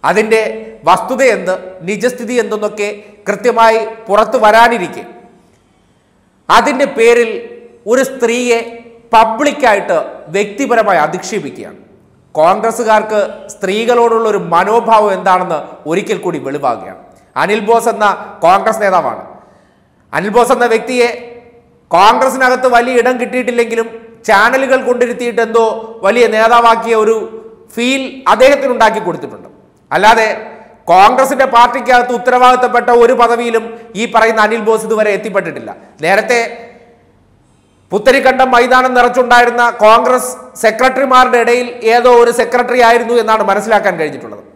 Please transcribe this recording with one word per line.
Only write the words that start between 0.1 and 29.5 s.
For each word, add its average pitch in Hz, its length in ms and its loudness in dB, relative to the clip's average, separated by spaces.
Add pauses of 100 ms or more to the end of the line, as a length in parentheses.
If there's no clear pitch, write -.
വസ്തുത 220 340 0 (140)
എന്ത്, 185 180 -4 (340)
നിജസ്ഥിതി 233 540 -4
എന്തെന്നൊക്കെ 208 460 -6 (400)
കൃത്യമായി 226 520 2 (280)
പുറത്തു 220 360 0
വരാനിരിക്കെ 214 600 2 (1500)
അതിൻ്റെ 262 300 0 (100)
പേരിൽ 233 320 4 (640)
ഒരു 262 180 2
സ്ത്രീയെ 240 500 -2 (540)
പബ്ലിക്കായിട്ട് 220 840 0 (380)
വ്യക്തിപരമായി 208 720 0
അധിക്ഷേപിക്കുകയാണ്. 156 760 -10 (600)
കോൺഗ്രസ്സുകാർക്ക് 214 840 0 (320)
സ്ത്രീകളോടുള്ള 226 800 0
ഒരു 190 80 -2 (120)
മനോഭാവം 214 640 2
എന്താണെന്ന് 180 420 0 (320)
ഒരിക്കൽ 196 340 -4
കൂടി 160 220 -4
വെളിവാകുകയാണ്. 123 540 -6 (400)
അനിൽ 208 280 -2
ബോസ് 226 240 2
എന്ന 208 120 -2 (400)
കോൺഗ്രസ് 196 400 2
നേതാവാണ്. 156 380 -2 (880)
അനിൽ 190 220 -4
ബോസ് 240 220 2
എന്ന 240 160 0
വ്യക്തിയെ 240 360 -2 (840)
കോൺഗ്രസിനകത്ത് 254 800 2
വലിയ 240 260 2
ഇടം 254 200 0
കിട്ടിയിട്ടില്ലെങ്കിലും 233 680 -4 (400)
ചാനലുകൾ 254 500 2 (100)
കൊണ്ടിരുത്തിയിട്ട് 233 580 -2
എന്തോ 226 180 2 (400)
വലിയ 226 200 4 (100)
നേതാവാക്കിയ 226 580 2 (100)
ഒരു 226 120 2 (600)
ഫീൽ 262 280 -2 (300)
അദ്ദേഹത്തിന് 269 420 2
ഉണ്ടാക്കി 214 320 2
കൊടുത്തിട്ടുണ്ട്. 127 420 -10 (460)